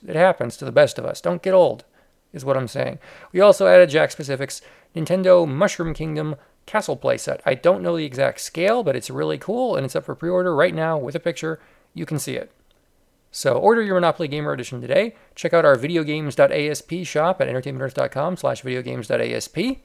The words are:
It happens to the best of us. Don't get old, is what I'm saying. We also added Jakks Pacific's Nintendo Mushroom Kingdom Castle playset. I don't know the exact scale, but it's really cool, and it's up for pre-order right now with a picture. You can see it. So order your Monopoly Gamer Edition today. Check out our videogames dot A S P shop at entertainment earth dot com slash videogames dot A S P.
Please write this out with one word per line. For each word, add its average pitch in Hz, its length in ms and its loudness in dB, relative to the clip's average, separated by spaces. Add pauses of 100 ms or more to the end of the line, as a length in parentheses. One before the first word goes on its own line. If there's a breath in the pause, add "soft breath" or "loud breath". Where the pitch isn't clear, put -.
It - 80 -6
happens 160 420 2
to 139 80 -12
the 131 60 -6
best 139 260 6
of - 80 -6
us. - 140 -6
Don't 170 240 -4
get 190 100 0
old, 160 300 4 (480 soft breath)
is 131 140 -14
what 135 120 0
I'm 127 120 -4
saying. 127 300 -6 (340 loud breath)
We 180 80 0
also 196 260 8
added 180 220 10
Jakks 147 260 0
Pacific's 135 460 -8 (340 loud breath)
Nintendo 180 500 4
Mushroom 165 480 -2
Kingdom 151 440 -6 (280 soft breath)
Castle 170 320 -4
playset. 131 480 -4
I 135 80 2
don't 180 300 2
know 170 140 -2
the 156 80 -6
exact 131 340 -4
scale, 208 420 -2
but 143 140 0
it's - 140 -8
really 151 280 -4
cool, 226 380 -4
and 139 100 -4
it's 131 120 -8
up 151 80 -6
for 151 100 -10
pre-order 180 400 -2
right 165 180 2
now 160 240 -2
with 135 180 -6
a 165 40 -8
picture. 160 400 -6 (340 soft breath)
You - 120 -10
can 151 120 -6
see 131 180 -6
it. - 140 -10 (840)
So 135 180 -2
order 202 280 2
your 202 140 -2
Monopoly 170 320 0
Gamer 147 260 -6
Edition 127 260 -10
today. 151 360 0 (180 soft breath)
Check - 220 -2
out 165 100 6
our 143 100 8
videogames 151 600 -2
dot 139 160 6
A 151 180 -2
S 147 120 -6
P 175 220 -8
shop 165 380 0
at - 60 0
entertainment 127 340 -6
earth 135 140 -6
dot 131 160 -2
com 160 260 -4
slash 127 240 -2
videogames 127 460 -6
dot 120 140 0
A 117 120 -2
S 113 140 -6
P. 240 380 -6